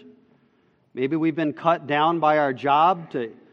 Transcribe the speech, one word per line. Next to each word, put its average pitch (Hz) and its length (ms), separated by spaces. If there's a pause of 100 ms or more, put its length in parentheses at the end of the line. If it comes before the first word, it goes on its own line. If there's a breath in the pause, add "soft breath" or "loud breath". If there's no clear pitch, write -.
(920)
maybe 135 220
we've 156 220
been 151 160
cut 165 340
down 156 320
by 151 180
our 143 140
job 151 600
to 117 220 (180)